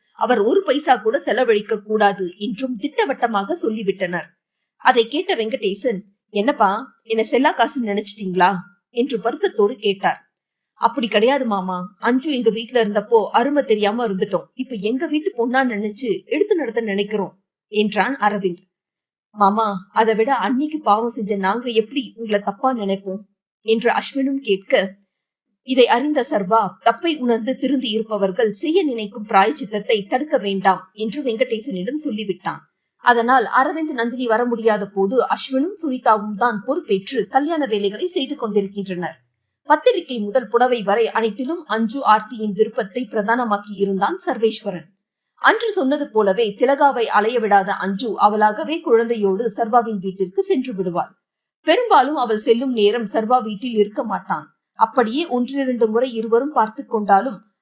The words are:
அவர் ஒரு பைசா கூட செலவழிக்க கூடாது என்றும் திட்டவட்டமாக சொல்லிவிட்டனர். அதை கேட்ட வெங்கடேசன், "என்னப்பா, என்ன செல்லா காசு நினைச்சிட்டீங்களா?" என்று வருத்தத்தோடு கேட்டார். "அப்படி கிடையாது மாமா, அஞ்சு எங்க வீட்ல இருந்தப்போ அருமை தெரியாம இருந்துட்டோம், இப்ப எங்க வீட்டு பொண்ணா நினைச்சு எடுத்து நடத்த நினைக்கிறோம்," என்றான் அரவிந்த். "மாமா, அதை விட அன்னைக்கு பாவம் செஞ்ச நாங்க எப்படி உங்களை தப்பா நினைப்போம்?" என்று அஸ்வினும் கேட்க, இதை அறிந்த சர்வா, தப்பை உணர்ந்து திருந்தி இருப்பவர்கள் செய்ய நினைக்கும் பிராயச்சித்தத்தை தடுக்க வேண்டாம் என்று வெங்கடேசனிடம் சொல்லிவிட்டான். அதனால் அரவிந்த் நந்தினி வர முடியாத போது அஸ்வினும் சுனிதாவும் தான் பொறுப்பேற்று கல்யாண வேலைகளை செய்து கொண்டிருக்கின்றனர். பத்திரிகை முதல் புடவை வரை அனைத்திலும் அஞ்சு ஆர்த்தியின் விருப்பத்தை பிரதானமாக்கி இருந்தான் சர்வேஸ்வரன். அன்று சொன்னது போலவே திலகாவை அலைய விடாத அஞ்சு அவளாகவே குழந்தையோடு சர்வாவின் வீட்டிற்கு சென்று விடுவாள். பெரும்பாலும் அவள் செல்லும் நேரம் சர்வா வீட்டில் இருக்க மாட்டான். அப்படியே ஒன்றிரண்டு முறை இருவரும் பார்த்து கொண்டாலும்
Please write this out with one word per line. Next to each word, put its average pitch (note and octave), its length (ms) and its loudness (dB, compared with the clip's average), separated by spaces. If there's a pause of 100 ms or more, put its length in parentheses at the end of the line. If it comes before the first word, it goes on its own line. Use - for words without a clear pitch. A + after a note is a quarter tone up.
(200)
அவர் A#3 220 2
ஒரு C#4+ 220 4
பைசா C#4+ 320 2
கூட A3 240 0
செலவழிக்க G#3+ 600 0
கூடாது G#3 460 0 (120)
என்றும் B3+ 400 -6
திட்டவட்டமாக C#4 800 -2
சொல்லிவிட்டனர். F#3+ 720 -4 (540)
அதை B3 240 4
கேட்ட E4 300 -4
வெங்கடேசன், G#3+ 640 -2 (340)
"என்னப்பா, G#3+ 360 2 (340)
என்ன A3 200 0
செல்லா C4+ 280 2
காசு C#4 300 0
நினைச்சிட்டீங்களா?" G3+ 720 0 (440)
என்று B3 220 0
வருத்தத்தோடு A3+ 580 0
கேட்டார். G3 440 -2 (600)
"அப்படி A#3 260 0
கிடையாது A#3+ 380 2
மாமா, F#3 340 -2 (200)
அஞ்சு B3+ 320 0
எங்க B3 180 0
வீட்ல A3+ 300 -2
இருந்தப்போ G#3 420 2 (100)
அருமை C4+ 320 2
தெரியாம A3 420 2
இருந்துட்டோம், F#3+ 480 -4
இப்ப B3+ 280 -10
எங்க B3 260 -2
வீட்டு D4+ 240 -2
பொண்ணா B3+ 340 0
நினைச்சு G#3+ 460 -4 (140)
எடுத்து D#4 300 0
நடத்த A#3 260 -2
நினைக்கிறோம்," G3+ 520 -4 (380)
என்றான் G#3 460 0
அரவிந்த். F#3+ 460 -2 (720)
"மாமா, G#3 320 2 (260)
அதை A3 220 4
விட A3+ 200 0
அன்னைக்கு C4+ 460 -2
பாவம் A3+ 320 2
செஞ்ச G#3+ 220 -4
நாங்க G3+ 360 -2
எப்படி A3 320 0 (120)
உங்களை G#3+ 260 -2
தப்பா G3+ 320 -2
நினைப்போம்?" G3 480 -4 (440)
என்று A3+ 260 2
அஸ்வினும் C4+ 500 -2
கேட்க, G3 320 -2 (920)
இதை B3 200 4
அறிந்த C#4 360 2
சர்வா, A3 380 0 (220)
தப்பை A#3 340 2
உணர்ந்து A#3+ 400 0
திருந்தி B3+ 320 -2
இருப்பவர்கள் G#3+ 640 0
செய்ய D#4+ 300 0
நினைக்கும் A3 440 -6
பிராயச்சித்தத்தை G#3 720 2 (100)
தடுக்க D4+ 300 0
வேண்டாம் G3 440 2 (120)
என்று A3 280 -6
வெங்கடேசனிடம் A3+ 800 -4
சொல்லிவிட்டான். G3 580 -6 (440)
அதனால் A#3+ 400 4 (100)
அரவிந்த் D#4 380 0
நந்தினி A#3+ 340 -4
வர A3+ 180 2
முடியாத A3 400 0
போது G3 380 -2
அஸ்வினும் C4+ 540 -2
சுனிதாவும் A3 600 0
தான் A3+ 260 0
பொறுப்பேற்று B3+ 640 -2
கல்யாண D4 380 0
வேலைகளை G#3 420 -2
செய்து C#4+ 280 -4
கொண்டிருக்கின்றனர். G3 800 -4 (520)
பத்திரிகை D#4 500 2
முதல் G#3 280 -2
புடவை A#3+ 360 2
வரை G3+ 260 2
அனைத்திலும் B3 560 -4
அஞ்சு A3+ 400 -2
ஆர்த்தியின் G#3+ 480 2
விருப்பத்தை A3 500 -2
பிரதானமாக்கி G#3+ 720 -2
இருந்தான் G3 440 -2
சர்வேஸ்வரன். G#3+ 680 -4 (540)
அன்று A4+ 300 2
சொன்னது C#4+ 380 0
போலவே G#3+ 420 2
திலகாவை C4 560 2
அலைய A3 320 2
விடாத G3+ 300 2 (100)
அஞ்சு G3 380 -4
அவளாகவே G#3+ 640 2
குழந்தையோடு A#3 680 2
சர்வாவின் A3+ 520 0
வீட்டிற்கு F#3 440 -4
சென்று B3+ 320 -2
விடுவாள். F3+ 380 -4 (540)
பெரும்பாலும் D#4+ 480 4
அவள் A3+ 240 0
செல்லும் B3 340 2
நேரம் G#3+ 340 2
சர்வா A3 340 2
வீட்டில் A3 360 -6
இருக்க G#3 260 2
மாட்டான். F#3 440 -6 (320)
அப்படியே A#3 480 2
ஒன்றிரண்டு B3+ 600 0
முறை A#3+ 260 0
இருவரும் A#3 400 0
பார்த்து A3+ 320 0
கொண்டாலும் G3+ 520 0 (240)